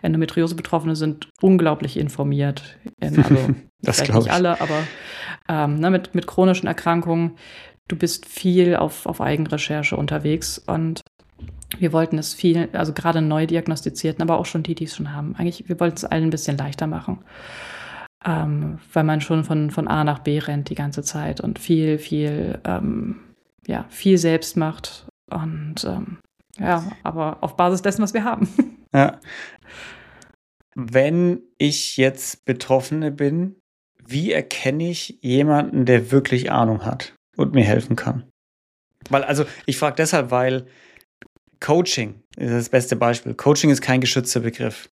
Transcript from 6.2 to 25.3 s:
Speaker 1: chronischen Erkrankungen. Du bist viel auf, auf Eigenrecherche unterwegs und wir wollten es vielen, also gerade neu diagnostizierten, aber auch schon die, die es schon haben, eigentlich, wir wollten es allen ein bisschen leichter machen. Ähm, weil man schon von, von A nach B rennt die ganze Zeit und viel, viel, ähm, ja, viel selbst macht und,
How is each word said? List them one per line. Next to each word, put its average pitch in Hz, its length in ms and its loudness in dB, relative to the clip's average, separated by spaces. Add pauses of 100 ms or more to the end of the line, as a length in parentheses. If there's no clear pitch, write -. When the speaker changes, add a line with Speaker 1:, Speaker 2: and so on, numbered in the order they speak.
Speaker 1:
chronischen 185 400 4
Erkrankungen. 170 680 0 (560)
Du 170 80 -4
bist - 280 -2
viel 180 520 4
auf, - 280 -2
auf - 140 -6
Eigenrecherche 151 760 -2
unterwegs 151 600 -2
und 160 440 -4 (760)
wir 170 120 0
wollten 165 260 2
es 156 160 -6
vielen, 170 420 2
also 156 180 -2
gerade 165 280 0
neu 156 240 2
diagnostizierten, 160 760 -2
aber 165 160 2
auch 170 80 -2
schon 160 180 -4
die, 165 120 -4
die 160 100 -6
es - 100 -12
schon 147 180 -8
haben, 147 220 -8
eigentlich, 170 320 -4
wir 170 140 -4
wollten 170 160 0
es - 80 -8
allen 160 200 0
ein 160 40 4
bisschen 151 280 -2
leichter 139 300 -4
machen. 160 380 -6 (1000)
Ähm, 156 540 -2 (140)
weil 160 100 4
man 156 160 2
schon 160 240 0
von, 151 260 0
von 151 200 -4
A 151 160 2
nach 147 140 0
B 147 200 0
rennt 147 300 -4
die 151 60 -6
ganze 143 280 -6
Zeit - 380 -6
und - 180 -4
viel, 156 380 2
viel, 151 680 -4
ähm, - 560 -4 (480)
ja, - 220 -6
viel 190 280 4
selbst 165 380 0
macht - 500 -4 (240)
und, 156 540 -8